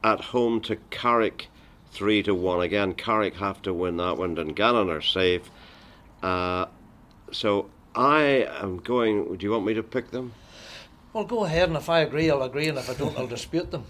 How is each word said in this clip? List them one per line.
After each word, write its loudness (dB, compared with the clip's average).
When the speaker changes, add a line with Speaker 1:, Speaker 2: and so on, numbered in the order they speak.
Speaker 1:
at 4
home 0
to -4
Carrick 0
three 2
to 2
one. 0
Again, 0
Carrick 0
have -6
to -2
win -2
that -2
one. -2
Dungannon 2
are -2
safe. 2
Uh, -2
so 0
I 4
am -4
going, 0
do -8
you 0
want 0
me 0
to -2
pick -6
them? -8
Speaker 2:
Well, -4
go -2
ahead, 2
and -2
if -6
I 6
agree, 2
I'll 2
agree, -2
and -4
if -6
I -4
don't, -4
I'll -4
dispute -4
them. -8